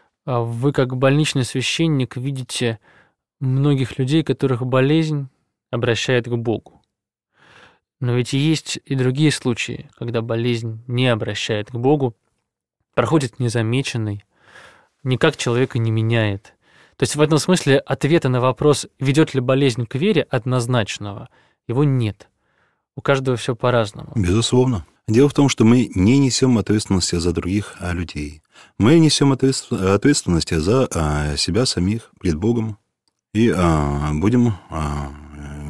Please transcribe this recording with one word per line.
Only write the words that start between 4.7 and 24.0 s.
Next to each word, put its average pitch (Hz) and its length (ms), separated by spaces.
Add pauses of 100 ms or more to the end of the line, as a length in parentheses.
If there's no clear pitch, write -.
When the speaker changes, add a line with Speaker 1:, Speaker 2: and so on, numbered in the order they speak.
Speaker 1:
обращает 120 560
к 120 80
Богу. 117 480 (1160)
Но 123 140
ведь 123 200
и 135 40
есть 151 460
и 139 100
другие 131 360
случаи, - 680
когда 117 260
болезнь 117 640
не 127 220
обращает 107 640
к - 40
Богу, 131 420 (760)
проходит 123 440
незамеченной, 113 840 (800)
никак 131 340
человека 123 420
не 113 120
меняет. 110 640 (420)
То - 80
есть - 120
в 151 40
этом 151 180
смысле 139 400
ответа 147 500
на 127 120
вопрос, 135 460 (120)
ведёт 139 360
ли 131 60
болезнь 127 460
к - 80
вере, 160 280
однозначного, 117 1080 (400)
его 127 160
нет. 123 440 (680)
У - 60
каждого 135 340
всё 120 180
по-разному. 120 600